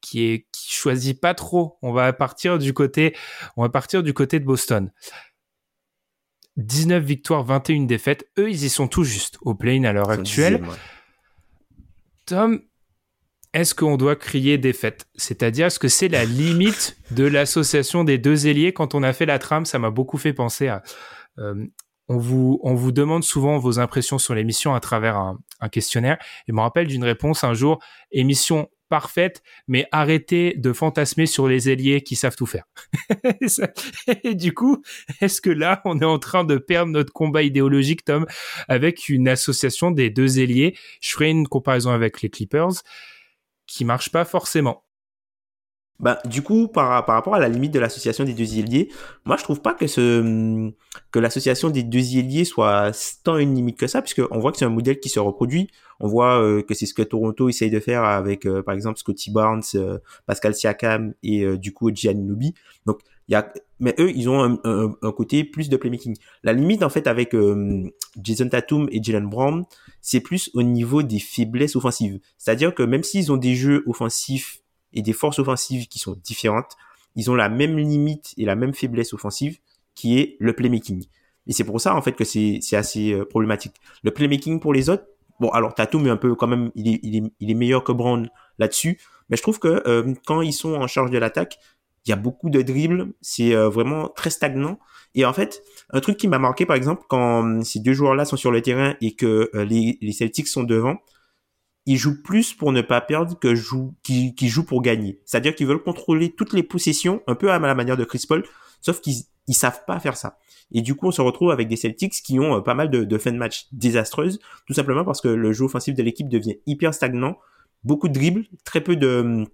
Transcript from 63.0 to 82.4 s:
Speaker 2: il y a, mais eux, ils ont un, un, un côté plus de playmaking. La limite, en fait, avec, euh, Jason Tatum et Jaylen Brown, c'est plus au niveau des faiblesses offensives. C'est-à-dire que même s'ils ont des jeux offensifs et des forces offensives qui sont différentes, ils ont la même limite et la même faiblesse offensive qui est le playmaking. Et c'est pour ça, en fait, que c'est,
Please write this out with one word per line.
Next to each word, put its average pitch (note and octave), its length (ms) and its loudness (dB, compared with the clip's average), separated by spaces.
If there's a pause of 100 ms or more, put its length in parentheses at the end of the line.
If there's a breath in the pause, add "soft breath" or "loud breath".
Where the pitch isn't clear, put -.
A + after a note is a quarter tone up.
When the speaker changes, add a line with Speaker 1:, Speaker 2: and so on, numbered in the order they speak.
Speaker 2:
il - 40 0
y - 20 0
a, G#2 180 0 (260)
mais B2 200 0
eux, F3+ 120 4
ils B2 200 -2
ont C3+ 120 4
un, A#2+ 220 2
un, A2 380 0
un G#2+ 100 -2
côté D3 320 0
plus D3 240 -8
de C3+ 80 2
playmaking. A#2+ 400 -4 (260 soft breath)
La A2+ 120 2
limite, F3+ 280 2
en D#3 60 2
fait, D#3 180 -2
avec, A#2+ 280 0
euh, G2+ 500 2 (380)
Jason A2+ 260 -2
Tatum C#3 420 0
et A2 120 -4
Jaylen G#2 260 -2
Brown, C#3 380 -2 (340 soft breath)
c'est - 200 0
plus - 340 -6
au A#2+ 80 2
niveau A#2+ 400 2
des A2+ 160 -2
faiblesses A#2+ 580 -2
offensives. A2 440 -2 (180 soft breath)
C'est-à-dire C#3 360 0
que - 80 0
même B2+ 200 2
s'ils E3+ 280 -2
ont C#3 60 4
des B2+ 180 2
jeux C#3+ 320 2
offensifs B2 760 -4 (300)
et A2 100 -6
des G#2+ 100 0
forces C#3+ 260 -2
offensives C3 480 -2
qui - 140 -14
sont F#2+ 240 -8
différentes, A2 480 -4 (420 soft breath)
ils A2+ 160 -4
ont B2 60 2
la G#2+ 120 4
même D3 300 0
limite D3+ 600 -2
et A2+ 60 -2
la G2+ 120 0
même B2+ 180 -2
faiblesse A#2 380 -4
offensive A#2+ 460 -6 (360)
qui A#2 240 0
est - 220 -2
le A2+ 120 0
playmaking. A2 520 -2 (420)
Et - 60 -6
c'est - 100 -2
pour G#2+ 180 -4
ça, F#3 140 2
en D3 80 0
fait, C3 120 -2
que A2+ 100 -2
c'est, G#2+ 360 0